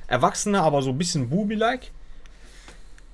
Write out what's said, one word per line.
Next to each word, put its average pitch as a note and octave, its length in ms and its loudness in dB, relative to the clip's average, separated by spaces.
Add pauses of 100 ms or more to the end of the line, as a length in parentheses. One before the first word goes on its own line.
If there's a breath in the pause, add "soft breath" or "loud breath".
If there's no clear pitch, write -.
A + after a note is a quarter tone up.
Erwachsener, F#3+ 540 2
aber D3 200 4
so C3+ 80 2
ein C3 80 0
bisschen D#3 300 0
Bubi-like. A3 640 0 (1200 soft breath)